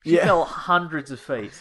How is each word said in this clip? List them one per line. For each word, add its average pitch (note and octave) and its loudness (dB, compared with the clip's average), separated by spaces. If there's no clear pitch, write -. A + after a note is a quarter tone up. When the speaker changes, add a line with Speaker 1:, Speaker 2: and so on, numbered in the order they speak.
Speaker 1:
She E3 4
Speaker 2:
Yeah. F3 2
Speaker 1:
fell E3+ 4
hundreds E3 -2
of C3 -12
feet. - -8